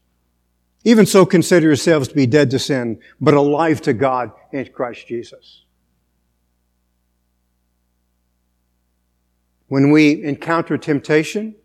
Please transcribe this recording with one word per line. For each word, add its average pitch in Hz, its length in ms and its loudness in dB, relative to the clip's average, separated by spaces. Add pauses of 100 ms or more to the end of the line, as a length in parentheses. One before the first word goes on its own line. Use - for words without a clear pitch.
(840)
"Even 220 220 6
so, 190 180 4
consider 170 440 2
yourselves 147 400 0
to - 60 -18
be 139 120 0
dead 143 240 2
to 131 80 -4
sin, 120 420 -6 (180)
but 139 140 2
alive 147 500 0
to 143 120 -2
God 123 360 -4 (220)
in 131 140 -10
Christ 120 400 -12
Jesus." - 580 -16 (4000)
When 139 220 0
we 151 320 2
encounter 160 540 -6
temptation 160 760 -4 (100)